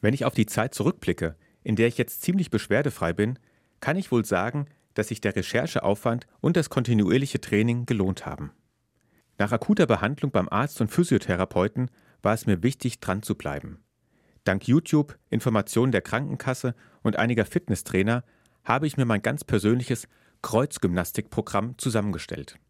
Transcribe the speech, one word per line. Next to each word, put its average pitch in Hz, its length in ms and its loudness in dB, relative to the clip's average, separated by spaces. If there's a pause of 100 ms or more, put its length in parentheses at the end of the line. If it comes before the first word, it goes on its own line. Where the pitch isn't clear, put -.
Wenn 104 100 4
ich 139 140 0
auf 131 80 -2
die 107 120 4
Zeit - 280 -2
zurückblicke, - 600 -2 (280)
in 113 140 0
der 113 120 4
ich 120 80 -4
jetzt - 260 -4
ziemlich 180 280 0
beschwerdefrei 107 640 0
bin, 113 240 0 (420)
kann 151 160 0
ich 190 160 -4
wohl 117 120 4
sagen, 117 420 -2 (280)
dass 107 140 -2
sich 110 120 -6
der 101 160 -2
Rechercheaufwand 117 920 -2 (140)
und 165 160 2
das 160 120 0
kontinuierliche 120 720 2
Training 117 460 0
gelohnt 95 400 -2
haben. - 260 -10 (840)
Nach 101 140 0
akuter 175 340 2
Behandlung 117 440 0
beim 92 180 0
Arzt 120 320 -2
und 110 100 0
Physiotherapeuten 101 1000 0 (320)
war 104 120 4
es - 120 -4
mir 92 160 2
wichtig, - 380 -2
dran 98 220 -4
zu 107 120 -2
bleiben. - 460 -10 (640)
Dank 98 220 0
YouTube, 147 520 2 (100)
Informationen 113 640 0
der 92 100 2
Krankenkasse 127 720 -4 (280)
und - 140 0
einiger 113 280 2
Fitnesstrainer 104 800 0 (400)
habe 139 220 0
ich 143 100 -2
mir 135 80 2
mein 110 180 2
ganz 135 220 -2
persönliches 113 640 0 (340)
Kreuzgymnastikprogramm 107 1400 -2
zusammengestellt. 101 800 -4 (120)